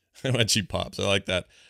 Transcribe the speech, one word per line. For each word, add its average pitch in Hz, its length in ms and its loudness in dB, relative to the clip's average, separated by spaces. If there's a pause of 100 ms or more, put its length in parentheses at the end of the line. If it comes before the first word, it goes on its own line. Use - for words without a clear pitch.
<laughs> - 200 -18
when 117 260 2
she 110 140 2
pops, 90 360 -6
I 98 80 -2
like 98 200 2
that, 92 200 -2 (240)